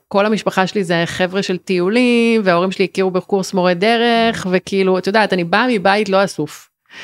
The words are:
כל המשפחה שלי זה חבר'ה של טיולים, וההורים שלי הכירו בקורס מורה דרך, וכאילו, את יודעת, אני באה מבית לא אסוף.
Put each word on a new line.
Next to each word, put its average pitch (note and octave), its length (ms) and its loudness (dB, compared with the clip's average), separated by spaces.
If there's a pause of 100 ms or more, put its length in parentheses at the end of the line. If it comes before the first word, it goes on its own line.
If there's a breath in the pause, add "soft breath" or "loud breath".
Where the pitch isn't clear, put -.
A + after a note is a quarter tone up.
כל G3+ 180 0
המשפחה G3 420 0
שלי G3+ 160 -4
זה E3+ 220 0
חבר'ה F#3 380 -4
של F#3 140 -4
טיולים, A3+ 880 2
וההורים F#3 280 2
שלי F#3 140 0
הכירו F#3+ 260 -2
בקורס F3+ 420 -4
מורה F3+ 200 2
דרך, A3+ 800 0
וכאילו, F#3 460 0
את F3+ 100 -4
יודעת, G3+ 260 2
אני F#3 100 0
באה G3+ 260 0
מבית G3 400 0
לא F#3+ 140 4
אסוף. - 440 -6 (360 loud breath)